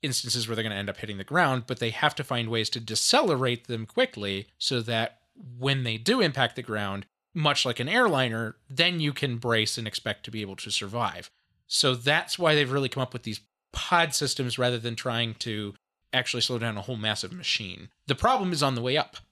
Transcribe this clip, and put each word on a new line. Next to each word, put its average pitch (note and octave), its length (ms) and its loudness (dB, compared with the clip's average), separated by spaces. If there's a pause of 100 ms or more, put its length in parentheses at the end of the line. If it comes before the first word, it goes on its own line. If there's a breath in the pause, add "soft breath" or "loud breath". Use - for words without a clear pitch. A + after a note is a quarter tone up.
instances A#2+ 460 -2
where A2+ 80 -2
they're A2+ 80 -2
gonna G#2+ 120 -2
end G2+ 140 -4
up G2 80 -6
hitting G#2 200 -10
the G2 60 -8
ground, C#3 420 2
but B2 140 -6
they A#2 100 0
have D3 240 2
to C#3+ 100 -6
find A#2+ 240 -2
ways A2+ 220 0
to - 100 -4
decelerate B2+ 840 2
them A2 220 -6
quickly G#2 580 -2 (140)
so C3 220 0
that A2+ 360 -2 (400)
when C3 260 0
they A2+ 140 -2
do G#3 240 4
impact C3+ 340 2
the C3 60 -8
ground, G2+ 460 -4 (260)
much D3+ 320 2
like B2 140 0
an C3 100 -2
airliner, C3 680 2 (140)
then E3 300 2
you D3 140 0
can B2+ 240 -2
brace A#2 420 2
and A2 80 -6
expect - 360 -6
to - 60 -14
be A2 120 -6
able G2 160 -8
to - 120 -12
survive. G2+ 640 -4 (360)
So C3 280 2
that's C#3+ 420 0
why E3 160 4
they've C#3+ 180 4
really C#3 180 0
come C3+ 120 -4
up B2 120 -4
with B2+ 100 -10
these G#2+ 160 -6 (320)
pod E3 420 2
systems B2+ 460 -2
rather B2 180 2
than A#2 180 -4
trying A#2 400 -2
to G#2 380 -6 (400)
actually B2+ 280 0
slow B2 180 0
down A2 180 -4
a G2+ 40 -8
whole A#2+ 160 -6
massive G#2 360 -2
machine. - 560 -4 (160)
The C#3 100 2
problem G#3+ 380 2
is C#3+ 80 0
on C#3 140 4
the A#2 60 -2
way B2+ 160 0
up. - 200 -2 (140)